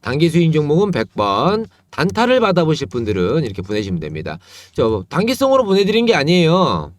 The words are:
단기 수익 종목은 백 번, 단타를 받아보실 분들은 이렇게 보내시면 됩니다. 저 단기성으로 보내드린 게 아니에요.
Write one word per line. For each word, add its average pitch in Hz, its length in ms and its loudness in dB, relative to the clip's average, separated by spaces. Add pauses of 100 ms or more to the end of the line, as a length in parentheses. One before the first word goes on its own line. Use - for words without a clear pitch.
단기 147 280 0
수익 160 240 2
종목은 151 380 2
백 113 240 -4
번, 131 520 0 (240)
단타를 233 500 0
받아보실 160 480 0
분들은 107 560 -2
이렇게 95 180 -8
보내시면 98 380 -4
됩니다. 78 380 -8 (340)
저 110 360 -2
단기성으로 254 560 0
보내드린 202 400 2
게 226 120 4
아니에요. 156 840 2